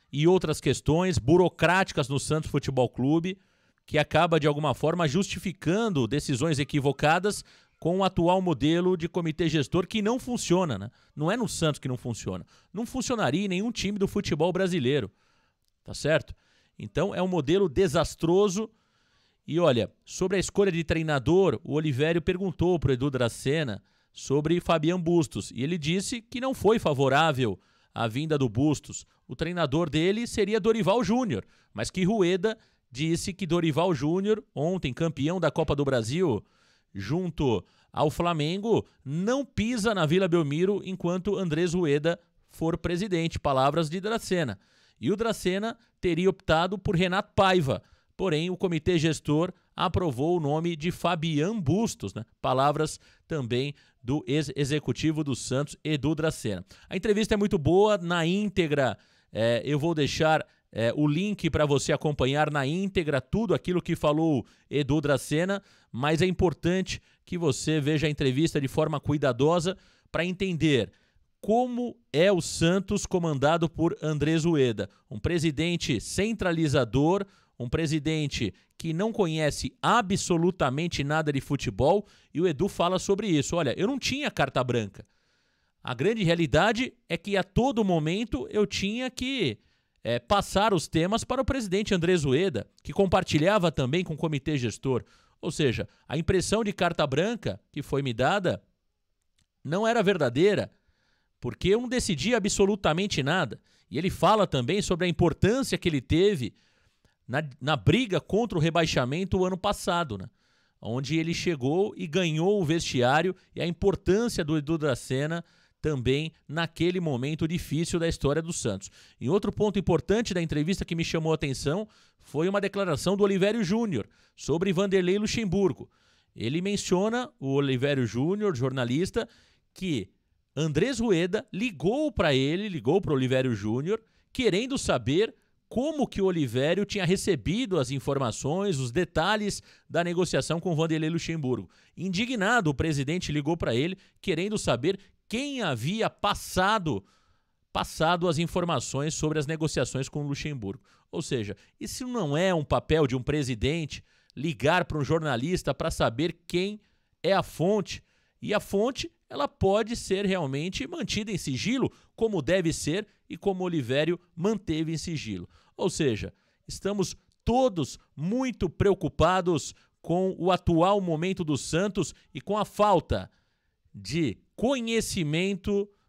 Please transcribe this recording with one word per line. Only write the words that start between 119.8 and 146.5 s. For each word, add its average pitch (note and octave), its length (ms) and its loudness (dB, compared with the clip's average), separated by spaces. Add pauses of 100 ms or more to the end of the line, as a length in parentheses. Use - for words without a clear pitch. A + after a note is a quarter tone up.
da F3 80 -2
entrevista D#3 420 -2
que - 120 -6
me E3 100 -2
chamou D#3+ 260 -2
a D#3+ 40 2
atenção D#3 520 -2 (340)
foi D#3+ 280 -2
uma D4+ 100 0
declaração F#3+ 600 0
do G3 40 2
Olivério G3+ 400 4
Júnior F#3+ 460 -2 (260)
sobre E3+ 380 0
Vanderlei F#3 460 2
Luxemburgo. G3 720 0 (440)
Ele C#3 280 -4
menciona, G3+ 760 0
o C3+ 140 -4
Olivério C3+ 540 2
Júnior, E3 500 -2
jornalista, C3 720 -2 (460)
que C#3 340 -4 (480)
Andrés E3 440 0
Rueda F#3 520 2
ligou A3+ 580 -2
pra E3+ 220 2
ele, D3 340 0
ligou D#3+ 320 0
pro D#3 140 -2
Olivério C3 420 2
Júnior, B2 480 -2 (300)
querendo A#3+ 460 0
saber D3 560 0 (340)
como C#4+ 380 -2
que - 160 -4
o F#3+ 40 4
Olivério D#3+ 600 0
tinha G3+ 180 -4
recebido F#3 760 0
as B2+ 120 0
informações, C#3 880 -2
os C3 120 -4
detalhes F3+ 720 -2 (280)
da D#3+ 120 2
negociação E3+ 580 0
com F3 140 -2
Vanderlei D#3+ 360 0
Luxemburgo. C#3+ 580 -2 (260)
Indignado, G3+ 760 0
o C#3 40 0
presidente D3+ 560 -2
ligou D3 260 -2
pra C3 180 -2
ele, D#3 240 -2 (220)
querendo F#3+ 360 -2
saber D#3 420 0 (300)
quem C4+ 340 -4
havia E3+ 480 -2
passado, F#3 920 -2 (680)